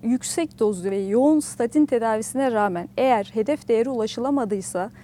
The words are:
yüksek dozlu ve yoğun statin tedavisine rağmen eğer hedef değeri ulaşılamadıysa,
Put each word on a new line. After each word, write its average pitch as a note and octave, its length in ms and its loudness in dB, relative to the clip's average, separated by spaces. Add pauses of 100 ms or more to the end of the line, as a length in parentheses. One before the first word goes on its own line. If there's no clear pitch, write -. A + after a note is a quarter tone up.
yüksek B3+ 560 -4
dozlu G3 300 0
ve G3 80 -2
yoğun B3 420 4
statin D4 460 0
tedavisine A3+ 680 0
rağmen G3 460 0
eğer A#3 360 2
hedef A3 340 -2
değeri A#3 220 2
ulaşılamadıysa, A3 1000 -2 (120)